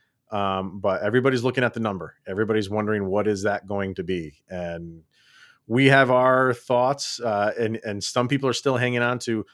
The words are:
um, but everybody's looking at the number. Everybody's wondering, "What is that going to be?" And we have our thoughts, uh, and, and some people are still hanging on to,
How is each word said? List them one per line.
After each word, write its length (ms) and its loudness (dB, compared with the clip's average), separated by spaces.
um, 500 -2
but 220 0
everybody's 420 2
looking 180 0
at 120 0
the 60 -6
number. 340 -4
Everybody's 440 0
wondering, 360 -2
"What 220 0
is 160 -2
that 220 -2
going 300 -4
to 60 -8
be?" 460 -8
And 540 -10
we 200 4
have 240 6
our 440 4
thoughts, 680 -2
uh, 380 0
and, 260 -2
and 180 -6
some 260 -2
people 200 0
are 60 0
still 240 -2
hanging 240 0
on 180 0
to, 340 -4